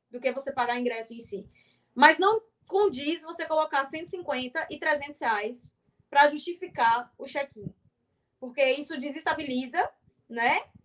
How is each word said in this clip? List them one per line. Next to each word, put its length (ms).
Do 100
que 120
você 180
pagar 280
ingresso 340
em 80
si. 260
Mas 240
não 240
condiz 560
você 240
colocar 380
cento 240
e 20
cinquenta 600
e 80
trezentos 420
reais 520
pra 180
justificar 920
o 80
check-in. 460
Porque 220
isso 260
desestabiliza, 880
né? 340